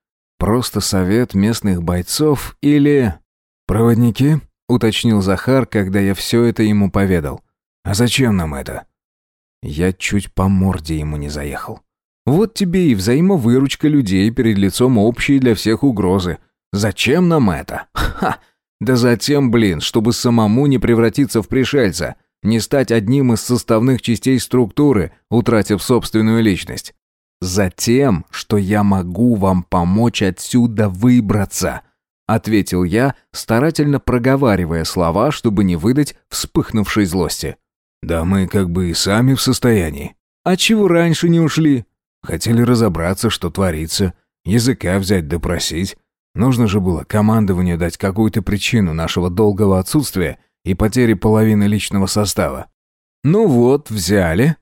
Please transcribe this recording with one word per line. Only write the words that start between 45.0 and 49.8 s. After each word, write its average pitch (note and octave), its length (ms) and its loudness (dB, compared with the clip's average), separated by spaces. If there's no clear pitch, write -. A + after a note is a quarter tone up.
допросить. E2+ 720 -4
Нужно A#2+ 320 0
же G2+ 140 0
было F2 240 -2
командованию G2+ 720 0
дать E2 220 -4
какую-то G#2 420 -2
причину G2 540 -2
нашего E2 340 -2
долгого G2 500 2
отсутствия F#2 600 -2